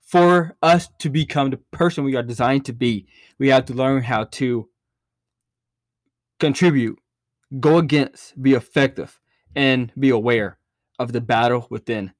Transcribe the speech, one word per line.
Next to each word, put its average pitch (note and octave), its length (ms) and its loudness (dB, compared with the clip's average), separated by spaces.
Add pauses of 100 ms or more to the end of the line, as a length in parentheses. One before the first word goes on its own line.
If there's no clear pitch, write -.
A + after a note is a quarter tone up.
for F3 600 2
us E3+ 260 2 (120)
to D#3 100 -4
become C#3+ 400 -2
the C3 80 -6 (120)
person E3 340 -2
we C3+ 120 -2
are B2 60 -2
designed B2 440 -2
to C3 60 -10
be, A#2 360 -4 (300)
we C3+ 100 2
have C3 180 4
to A#2+ 80 -10
learn C3 280 0
how A#2 220 -4
to A#2+ 460 -6 (1700)
contribute, C#3 600 0 (600)
go D3+ 160 4
against, D3 640 -2
be C3+ 140 4
effective, - 680 -4 (340)
and C3 440 0
be C3+ 100 2
aware A2+ 500 0 (400)
of A#2+ 140 -6
the A#2+ 80 -4
battle A#2+ 500 0
within. A2 500 -8